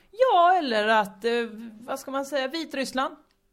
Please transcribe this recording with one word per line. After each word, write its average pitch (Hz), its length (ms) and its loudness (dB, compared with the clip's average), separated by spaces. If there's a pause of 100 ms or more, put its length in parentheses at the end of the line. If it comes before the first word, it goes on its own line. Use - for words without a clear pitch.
(100)
Ja, 370 480 4
eller 220 300 0
att, 214 360 0
eh, 233 80 0 (480)
vad 262 180 -8
ska 269 120 -14
man 269 160 -4
säga, 269 220 -2
Vitryssland. 277 680 -4 (360)